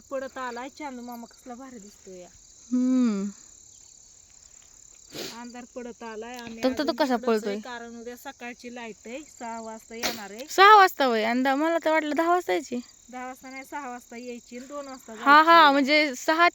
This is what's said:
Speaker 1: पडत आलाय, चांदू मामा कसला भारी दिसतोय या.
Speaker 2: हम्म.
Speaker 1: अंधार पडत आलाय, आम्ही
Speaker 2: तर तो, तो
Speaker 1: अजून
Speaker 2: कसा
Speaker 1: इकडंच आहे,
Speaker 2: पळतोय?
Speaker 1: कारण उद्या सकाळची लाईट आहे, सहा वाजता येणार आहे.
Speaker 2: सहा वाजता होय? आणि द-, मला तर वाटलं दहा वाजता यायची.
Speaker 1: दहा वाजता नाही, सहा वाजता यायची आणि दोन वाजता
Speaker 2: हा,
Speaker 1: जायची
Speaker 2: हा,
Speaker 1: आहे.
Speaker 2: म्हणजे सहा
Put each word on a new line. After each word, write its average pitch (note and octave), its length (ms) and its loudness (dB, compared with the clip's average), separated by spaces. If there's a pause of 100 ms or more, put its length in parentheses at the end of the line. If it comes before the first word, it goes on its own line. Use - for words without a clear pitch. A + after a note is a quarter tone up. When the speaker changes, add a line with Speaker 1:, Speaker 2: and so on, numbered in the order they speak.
(120)
Speaker 1:
पडत C4+ 260 -8
आलाय, B3 320 -10
चांदू C4+ 320 -14
मामा A#3+ 240 -16
कसला - 280 -18
भारी B3+ 260 -18
दिसतोय G3 400 -20
या. F3 80 -20 (440)
Speaker 2:
हम्म. B3 580 0 (2000)
Speaker 1:
अंधार A#3+ 220 -16 (120)
पडत A#3+ 280 -14
आलाय, A3+ 340 -12
आम्ही A3+ 260 -14
Speaker 2:
तर C4 60 4
तो, B3+ 80 -6
तो D4+ 60 -2
Speaker 1:
अजून C#4+ 120 -2
Speaker 2:
कसा D4+ 80 0
Speaker 1:
इकडंच B3 260 0
आहे, A3 100 4
Speaker 2:
पळतोय? G#3+ 200 -4
Speaker 1:
कारण A#3 400 -14
उद्या A#3 180 -14
सकाळची B3 580 -16
लाईट A#3 200 -12 (100)
आहे, A#3 140 -12 (200)
सहा A3+ 220 -10
वाजता A3 340 -16
येणार A#3 360 -8
आहे. A3+ 180 -14
Speaker 2:
सहा G4 260 8
वाजता F#4 300 6
होय? A3+ 180 0
आणि A#3+ 200 0
द-, C4+ 40 0
मला D#4 380 0
तर D#4+ 60 2
वाटलं D#4 240 -2
दहा E4 140 0
वाजता F4+ 240 0
यायची. C4+ 260 -6 (320)
Speaker 1:
दहा B3+ 160 -14
वाजता C4 220 -16
नाही, C4+ 220 -16
सहा C#4+ 180 -10
वाजता B3 280 -16
यायची A#3+ 400 -16
आणि B3+ 80 -14
दोन C#4+ 220 -12
वाजता C4 240 -18
Speaker 2:
हा, A3 40 -14
Speaker 1:
जायची C#4+ 340 6
Speaker 2:
हा, E4+ 140 10
Speaker 1:
आहे. C#4+ 80 8
Speaker 2:
म्हणजे C#4+ 440 4
सहा E4 400 4